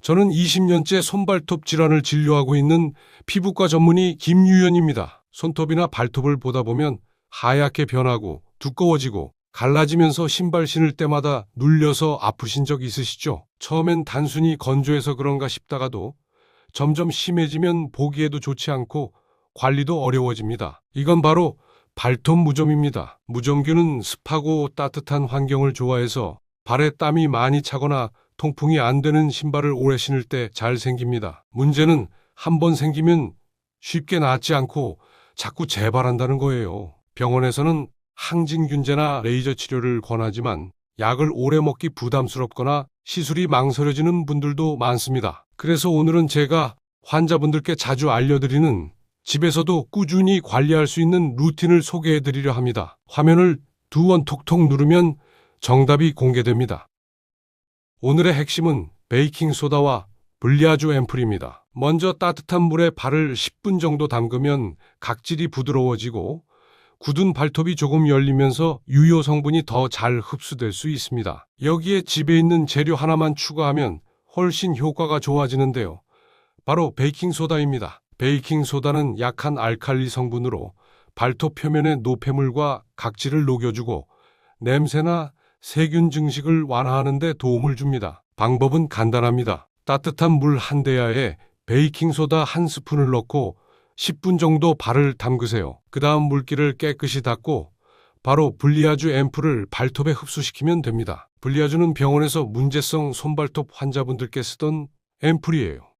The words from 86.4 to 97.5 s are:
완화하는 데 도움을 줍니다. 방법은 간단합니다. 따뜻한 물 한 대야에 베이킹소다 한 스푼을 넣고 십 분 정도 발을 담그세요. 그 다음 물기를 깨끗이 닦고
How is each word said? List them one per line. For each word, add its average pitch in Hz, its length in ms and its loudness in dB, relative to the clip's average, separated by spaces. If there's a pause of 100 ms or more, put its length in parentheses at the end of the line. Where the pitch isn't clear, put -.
완화하는 135 540 -2
데 165 140 -2
도움을 127 420 0
줍니다. 123 480 -4 (140)
방법은 135 540 2
간단합니다. 117 800 0 (160)
따뜻한 156 460 0
물 147 260 4
한 143 240 -2
대야에 123 560 0 (260)
베이킹소다 151 800 0
한 170 240 -2
스푼을 143 420 0
넣고 120 460 -2 (400)
십 - 240 -6
분 185 160 2
정도 160 380 2
발을 135 400 0
담그세요. 113 640 -4 (100)
그 135 100 -6
다음 151 240 2
물기를 139 520 -2
깨끗이 139 460 -4
닦고 117 500 -4 (500)